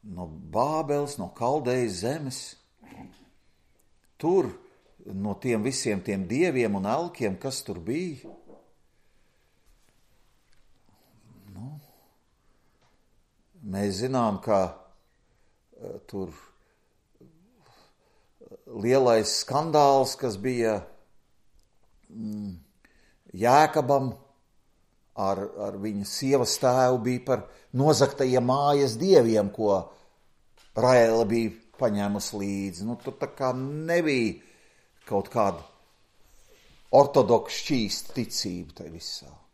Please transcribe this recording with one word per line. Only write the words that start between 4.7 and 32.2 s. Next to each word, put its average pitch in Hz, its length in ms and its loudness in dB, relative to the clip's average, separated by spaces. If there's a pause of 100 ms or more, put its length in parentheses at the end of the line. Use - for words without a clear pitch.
no 98 220 -4
tiem 113 280 -2
visiem 113 380 -2
tiem 95 260 -4
dieviem 123 480 0
un 95 100 -4
elkiem, 123 520 -4
kas - 260 -8
tur 87 160 -10
bija. 143 500 -8 (3250)
Nu, 127 240 -14 (1900)
mēs 101 400 -4
zinām, 120 400 0
ka, 101 180 4 (1160)
eh, - 280 -14
tur 95 260 -10 (2250)
lielais 117 760 2
skandāls, 143 720 4
kas 110 200 -4
bija, 113 440 -2 (1300)
mm, 107 460 -10 (760)
Jēkabam 135 800 2 (1000)
ar, 98 240 -2 (200)
ar 101 180 -8
viņa 101 280 -6
sievas 135 520 0
tēvu, 127 460 2
bija 123 220 -2
par 123 180 0 (300)
nozagtajiem 131 720 4
mājas 139 520 2
dieviem, 113 540 6
ko 101 320 0 (920)
Raēla 117 520 6
bija 113 240 0 (260)
paņēmusi 104 640 -2